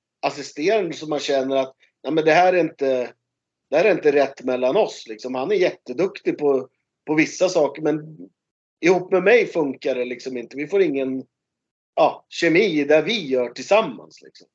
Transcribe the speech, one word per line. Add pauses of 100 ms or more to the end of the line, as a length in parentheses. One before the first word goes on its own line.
(220)
assisterande
som
man
känner
att, (280)
nej,
men
det
här
är
inte, (580)
det
här
är
inte
rätt
mellan
oss,
liksom.
Han
är
jätteduktig
på, (380)
på
vissa
saker,
men (760)
ihop
med
mig
funkar
det,
liksom,
inte.
Vi
får
ingen, (720)
ja,
kemi
där
vi
gör
tillsammans,
liksom.